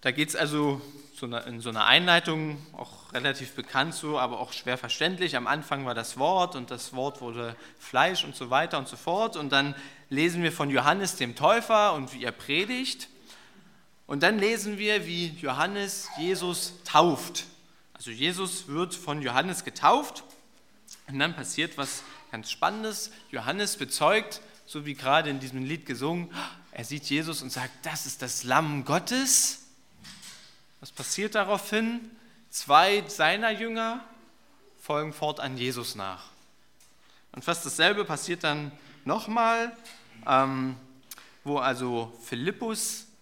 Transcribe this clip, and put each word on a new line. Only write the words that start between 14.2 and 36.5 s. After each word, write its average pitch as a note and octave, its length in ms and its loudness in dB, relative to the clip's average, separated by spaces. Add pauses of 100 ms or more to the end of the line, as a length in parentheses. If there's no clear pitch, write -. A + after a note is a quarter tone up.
dann G#3 160 6
lesen G#3 380 0
wir, G#3 280 0
wie E3+ 220 -2 (140)
Johannes F#3 640 -2 (100)
Jesus F3 560 -2 (120)
tauft. - 600 6 (480)
Also - 180 -14
Jesus F3 580 -2
wird E3+ 260 -2
von D3 260 -6
Johannes C#3 440 0
getauft A#3+ 580 2 (840)
und C3+ 120 -6
dann E3 160 0
passiert D#3 420 -4
was - 260 -6 (280)
ganz A2 180 -10
Spannendes. G#3+ 640 -2 (180)
Johannes D3+ 460 -2
bezeugt, F3+ 640 2 (260)
so D3 200 -10
wie D3 80 -8
gerade D3 360 2
in C3+ 120 -4
diesem C3 240 -6
Lied D#3 200 -6
gesungen, E3 460 -2 (400)
er A#2 140 -10
sieht C#3+ 180 -8
Jesus D#3 380 -2
und C3 80 -10
sagt, B2+ 360 -8
„Das D#3 200 -6
ist - 160 -8
das B2 240 -6
Lamm C#3+ 400 2
Gottes.“ A#3+ 760 2 (1200)
Was C3+ 120 -18
passiert G#3 440 -4
daraufhin? G#3+ 640 2 (500)
Zwei F3+ 580 6
seiner G3 440 2
Jünger A3+ 520 -4 (760)
folgen D3+ 320 -2
fortan C#3 460 -4
Jesus A#2+ 380 -4
nach. G2 280 -8 (1120)